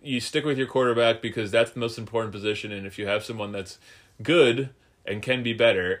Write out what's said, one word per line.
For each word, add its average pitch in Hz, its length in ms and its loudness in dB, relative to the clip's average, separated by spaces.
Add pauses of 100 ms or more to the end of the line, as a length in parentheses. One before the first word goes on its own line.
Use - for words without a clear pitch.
you 131 160 -2
stick 143 260 -2
with 143 120 0
your 131 100 -2
quarterback 117 540 2
because 104 300 -4
that's 117 200 4
the 123 80 -10
most 117 180 -4
important 113 360 -4
position, 104 380 -6
and 98 140 -10
if 98 140 -12
you 104 80 -4
have 104 160 0
someone 104 280 -8
that's 98 280 -10 (420)
good 131 480 4 (360)
and 104 160 -6
can 127 200 -2
be 117 120 -2
better, 98 460 4